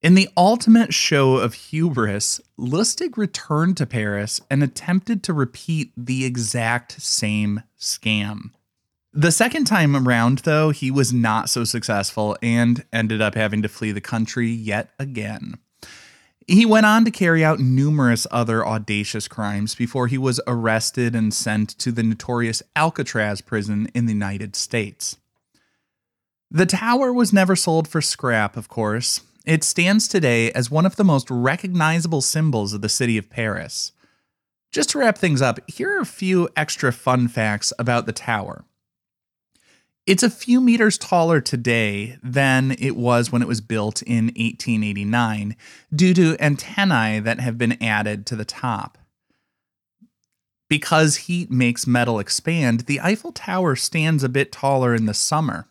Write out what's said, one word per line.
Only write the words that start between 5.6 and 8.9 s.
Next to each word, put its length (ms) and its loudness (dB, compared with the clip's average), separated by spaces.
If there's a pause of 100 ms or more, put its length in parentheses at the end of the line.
the 260 -4
exact 800 -4
same 600 -2 (160)
scam. 720 -4 (600)